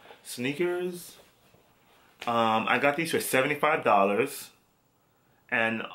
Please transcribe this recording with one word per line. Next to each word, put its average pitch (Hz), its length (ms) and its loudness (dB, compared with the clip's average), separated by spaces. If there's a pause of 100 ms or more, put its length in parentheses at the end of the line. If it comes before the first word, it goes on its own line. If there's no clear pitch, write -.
(220)
sneakers. 175 920 -6 (1120)
Um, 113 420 2
I 120 100 4
got 143 180 2
these 165 160 -4
for - 80 0
seventy-five 147 640 0
dollars. 104 680 2 (1000)
And 113 320 0 (120)